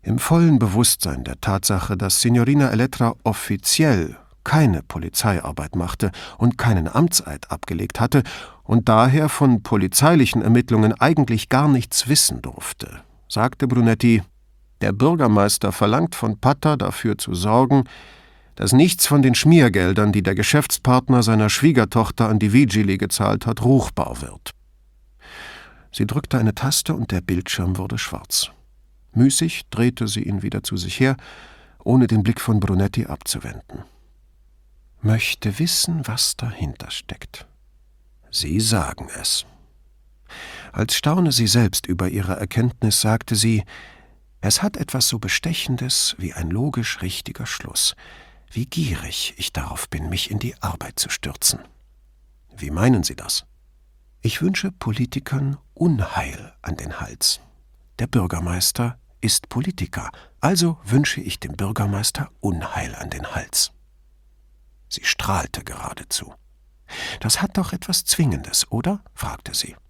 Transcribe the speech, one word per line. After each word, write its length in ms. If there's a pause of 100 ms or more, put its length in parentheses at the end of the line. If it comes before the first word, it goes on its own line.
Im 160
vollen 400
Bewusstsein 640
der 160
Tatsache, 560
dass 240
Signorina 500
Elettra 520
offiziell 920 (280)
keine 380
Polizeiarbeit 920
machte 340 (280)
und 180
keinen 320
Amtseid 640
abgelegt 500
hatte 220 (420)
und 240
daher 400
von 340
polizeilichen 760
Ermittlungen 540
eigentlich 560
gar 180
nichts 400
wissen 320
durfte, 640 (260)
sagte 400
Brunetti: 540 (580)
"Der 120
Bürgermeister 800
verlangt 420
von 240
Pata, 380
dafür 420
zu 160
sorgen, 500 (720)
dass 180
nichts 340
von 160
den 120
Schmiergeldern, 800
die 100
der 120
Geschäftspartner 880
seiner 280
Schwiegertochter 800
an 100
die 140
Vigili 440
gezahlt 500
hat, 160
ruchbar 600
wird." 300 (1400)
Sie 140
drückte 320
eine 160
Taste 400
und 160
der 100
Bildschirm 560
wurde 220
schwarz. 520 (640)
Müßig 560
drehte 380
sie 160
ihn 200
wieder 200
zu 140
sich 240
her, 160 (680)
ohne 240
den 160
Blick 180
von 200
Brunetti 460
abzuwenden. 760 (1160)
"Möchte 580
wissen, 480
was 300
dahinter 540
steckt. 560 (840)
Sie 300
sagen 480 (100)
es." 280 (1300)
Als 220
staune 380
sie 140
selbst 400
über 220
ihre 280
Erkenntnis, 640
sagte 340
sie: 300 (760)
"Es 220
hat 140
etwas 320
so 100
Bestechendes 1000
wie 160
ein 160
logisch 500
richtiger 460
Schluss. 480 (560)
Wie 160
gierig 720
ich 160
darauf 360
bin, 220
mich 200
in 80
die 240
Arbeit 360
zu 100
stürzen." 520 (960)
"Wie 140
meinen 340
Sie 120
das?" 300 (720)
"Ich 220
wünsche 300
Politikern 840 (180)
Unheil 840
an 160
den 240
Hals. 400 (600)
Der 80
Bürgermeister 880 (220)
ist 280
Politiker, 600 (300)
also 440
wünsche 360
ich 180
dem 180
Bürgermeister 760 (100)
Unheil 560
an 140
den 220
Hals." 380 (1200)
Sie 160
strahlte 600
geradezu. 680 (880)
"Das 220
hat 160
doch 140
etwas 320
Zwingendes, 680
oder?", 280 (140)
fragte 400
sie. 220 (140)